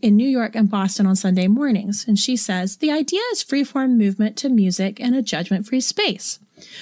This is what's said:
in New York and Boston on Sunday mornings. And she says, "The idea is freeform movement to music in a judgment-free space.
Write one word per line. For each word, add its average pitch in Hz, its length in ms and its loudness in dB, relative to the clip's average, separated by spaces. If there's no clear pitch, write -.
in 208 160 6
New 254 100 4
York 240 260 0
and 220 160 2
Boston 196 360 0
on 190 100 4
Sunday 185 320 2
mornings. 208 600 0
And 208 120 2
she 254 160 -2
says, 190 420 -4
"The 302 140 0
idea 320 300 -2
is - 120 -4
freeform 262 540 0
movement 208 400 0
to 285 120 -4
music 196 500 0
in 247 140 0
a 269 80 0
judgment-free 196 600 -2
space. - 580 -4